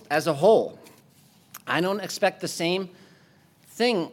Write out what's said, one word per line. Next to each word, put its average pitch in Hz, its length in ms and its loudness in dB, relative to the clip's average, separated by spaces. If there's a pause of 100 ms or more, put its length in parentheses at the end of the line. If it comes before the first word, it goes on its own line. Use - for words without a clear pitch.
(100)
as 147 160 0
a 160 80 0
whole. 156 440 4 (880)
I 139 140 0
don't 196 200 -2
expect 185 400 -2
the 175 80 -6
same 180 420 -4 (760)
thing 240 440 -2